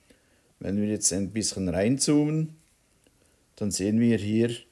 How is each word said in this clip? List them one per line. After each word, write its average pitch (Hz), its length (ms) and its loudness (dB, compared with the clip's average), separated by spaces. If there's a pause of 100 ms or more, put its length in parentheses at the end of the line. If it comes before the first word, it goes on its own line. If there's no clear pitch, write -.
(600)
Wenn 95 220 -2
wir 104 80 0
jetzt 107 240 -2
ein 95 180 -4
bisschen 95 380 -4
reinzoomen, 147 840 2 (1000)
dann 104 160 -4
sehen 107 280 0
wir 117 180 4
hier 110 340 0 (200)